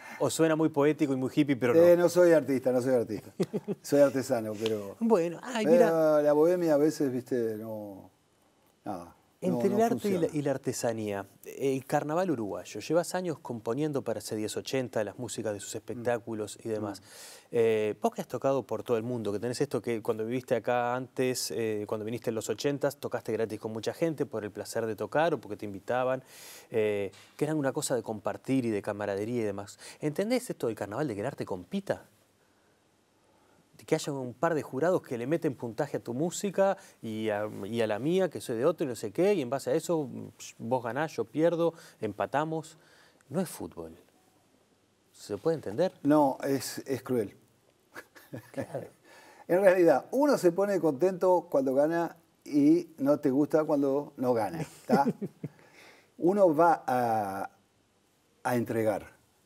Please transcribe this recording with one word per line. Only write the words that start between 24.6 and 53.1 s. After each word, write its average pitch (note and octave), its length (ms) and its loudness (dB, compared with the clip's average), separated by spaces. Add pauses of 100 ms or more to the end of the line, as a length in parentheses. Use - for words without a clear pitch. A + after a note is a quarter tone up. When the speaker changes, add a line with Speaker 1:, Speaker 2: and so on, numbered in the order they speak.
Speaker 1:
de A2 100 -4
tocar D3 380 0
o B2 80 -6
porque G2+ 160 -12
te - 80 -12
invitaban, B2+ 580 -4 (480)
eh, G#2 400 0 (240)
que - 100 -2
eran D#3 120 -2
una C3+ 160 0
cosa C#3+ 240 -2
de A2+ 40 -2
compartir A2 640 -4
y A#2 40 -2
de G#2 120 -2
camaradería G#2 600 -4
y A2 40 -2
demás. G2+ 320 -8 (220)
¿Entendés G3+ 500 -2
esto D3+ 180 -4
del A2 100 -2
carnaval G#2+ 320 -4
de G#2+ 60 -4
que G2 60 -8
el A2 60 -4
arte C3+ 180 -8
compita? G2 600 -6 (1700)
De - 80 -20
que - 100 0
haya D#3 180 -4
un B2+ 220 -8
par E3+ 200 0
de C#3+ 80 -2
jurados D#3 400 0
que B2 140 -6
le A#2 100 -4
meten D#3 280 0
puntaje B2+ 420 -6
a - 20 -2
tu A#2+ 160 -8
música F#3+ 600 0 (240)
y A2 280 -4
a, G#2 180 0 (180)
y A2+ 160 -2
a A2 60 2
la G#2+ 120 0
mía, F3 300 0
que A#2+ 120 -10
soy - 160 -6
de A#2+ 80 0
otro E3+ 200 0
y - 40 -4
no A#2+ 60 -6
sé A2 160 -8
qué, F#3+ 220 2
y F3+ 80 0
en B2 80 -4
base C3+ 220 -4
a - 20 2
eso, D#3 360 -2 (500)
vos A#2+ 240 -2
ganás, B2+ 300 -4
yo A2+ 120 -4
pierdo, E3 480 0 (260)
empatamos. D3 760 -4 (520)
No E3+ 120 -4
es - 80 -4
fútbol. E2+ 420 -12 (1200)
¿Se - 260 -10
puede D#3+ 180 0
entender? C3+ 360 -4 (120)
Speaker 2:
No, C#3+ 400 6
es, C#3 440 -4
es C3 160 -4
cruel. A2+ 320 -2 (1160)
Speaker 1:
Claro. - 360 -8 (300)
Speaker 2:
<laughs> - 300 -20
En F3 140 4
realidad, F3 500 8
uno C4+ 260 4
se F3 140 6
pone G3 280 2
contento E3+ 720 2
cuando C3+ 240 2
gana D#3+ 400 2 (300)
y D3+ 420 4 (100)
no C#3+ 220 2